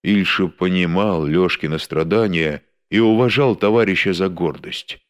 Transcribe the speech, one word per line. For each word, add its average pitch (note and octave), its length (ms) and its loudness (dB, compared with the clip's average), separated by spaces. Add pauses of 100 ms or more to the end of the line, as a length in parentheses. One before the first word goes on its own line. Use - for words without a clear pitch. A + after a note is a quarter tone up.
Ильша F#2+ 440 0
понимал F2+ 760 0
Лешкино D#2+ 540 0
страдание E2 840 -2 (260)
и G2+ 100 2
уважал A#2 560 2
товарища G2+ 580 0
за F#2 160 -2
гордость. - 720 -8 (100)